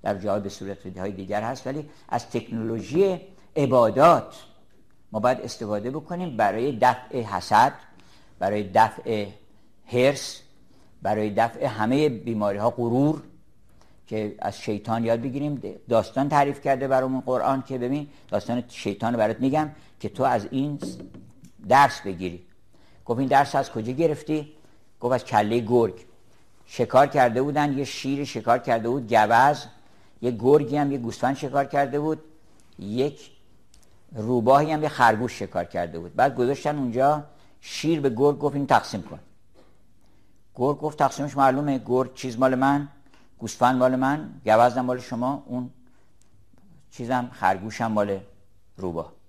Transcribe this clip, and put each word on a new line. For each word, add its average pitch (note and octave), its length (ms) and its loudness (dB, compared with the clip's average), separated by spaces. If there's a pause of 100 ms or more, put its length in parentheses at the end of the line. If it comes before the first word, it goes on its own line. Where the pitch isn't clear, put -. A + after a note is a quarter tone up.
در G2+ 160 -4
جاهای G2+ 220 -2
به G2 80 -8
صورت‌های F#2+ 640 -10
دیگر G2 300 -6
هست، B2+ 240 -8
ولی D3 240 -8 (180)
از - 220 -6
تکنولوژی A#2 880 -2 (360)
عبادات B2+ 880 4 (680)
ما G#2+ 80 -4
باید B2 200 2
استفاده G#2+ 500 -6
بکنیم D#3 460 -8
برای A2 360 0
دفع B2 480 0
حسد، G#2+ 520 2 (680)
برای G2+ 360 -2
دفع A2 520 2 (600)
حرص، C3 540 0 (600)
برای G#2+ 280 0
دفع A#2 360 0
همهٔ B2 420 0
بیماری‌ها، G#2+ 640 -2
غرور، C3 520 0 (840)
که G#2+ 320 -6
از - 200 -6
شیطان A2+ 460 -4
یاد A#2 160 0
بگیریم. C#3 420 -6 (260)
داستان A#2+ 400 2
تعریف C#3+ 320 2
کرده C3+ 280 0
برامون C3 320 0
قرآن B2+ 420 0
که C3 160 -8
ببین C#3+ 300 -4 (200)
داستان A#2+ 400 -4
شیطان A2+ 440 -4
رو A#2+ 60 -2
برات G#2+ 220 0
می‌گم D3 300 0 (300)
که - 80 -8
تو C3 160 -4
از A#2+ 260 0
این C#3+ 280 -4 (920)
درس C3+ 320 6
بگیری. F2 460 -8 (580)
گفت A#2 140 -2
این C3+ 100 0
درس C#3 260 4
از C#3 160 0
کجا A#2 220 -6
گرفتی؟ D3+ 600 -2 (480)
گفت B2 140 0
از A#2+ 100 -2
کلهٔ A2 360 2
گرگ. A2+ 340 2 (720)
شکار C3 400 4
کرده B2+ 360 2
بودن، D3 360 0
یه C#3+ 60 -4
شیر C#3 400 -6
شکار A#2+ 340 0
کرده A#2 300 -2
بود، A#2 260 -2
گوز، A#2 520 4 (560)
یه A#2+ 80 0
گرگی B2+ 460 2
هم C#3+ 160 0
یه C#3 60 -4
گوسفند B2 380 -2
شکار C#3 280 -2
کرده C#3+ 360 -2
بود، D#3 180 -4 (600)
یک B2 520 -6 (840)
روباهی B2+ 600 4
هم D3+ 100 -2
یه D3+ 60 -2
خرگوش A#2 500 2
شکار F2+ 260 -6
کرده E2+ 340 -6
بود. E2+ 180 -12
بعد C3+ 180 2
گذاشتن C3+ 440 -2
اونجا، C3+ 460 0 (360)
شیر D#3 400 -4
به C#3 100 2
گرگ C#3 280 2
گفت C#3+ 180 -2
این C#3 100 -2
تقسیم A2 360 0
کن. - 160 -16 (1400)
گرگ C#3 240 0
گفت D3 200 -6
تقسیمش C#3 380 0
معلومه، C3+ 500 2
گرگ B2+ 280 0
چیز A#2+ 240 -8
مال C3 160 4
من، C#3 340 0 (500)
گوسفند B2 400 0
مال B2+ 180 2
من، C3+ 480 -2
گوزن A#2 360 6
مال B2+ 180 -2
شما، B2+ 480 -6
اون B2+ 240 -8 (1200)
چیزم B2 420 -4
خرگوشم G2 540 -2
مال G#2 320 0 (580)
روباه. E2 360 -8 (160)